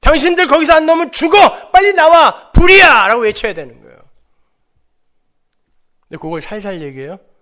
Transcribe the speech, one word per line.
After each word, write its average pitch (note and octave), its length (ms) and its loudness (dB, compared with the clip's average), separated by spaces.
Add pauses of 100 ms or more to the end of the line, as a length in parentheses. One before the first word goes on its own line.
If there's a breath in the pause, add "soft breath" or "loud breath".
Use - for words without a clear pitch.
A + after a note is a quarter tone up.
당신들 E4+ 460 0
거기서 D#4 280 0
안 D#4 120 2
나오면 E4 260 -2
죽어! E4+ 580 0
빨리 G4 220 2
나와! E4 600 2
불이야! E4+ 560 4
라고 A#3 140 -2
외쳐야 G#3+ 320 -6
되는 B2+ 280 -16
거예요. - 140 -20 (2000)
근데 D#3+ 120 -20
그걸 D#3+ 200 -12
살살 G3+ 420 -14
얘기해요. C#3+ 360 -16 (240)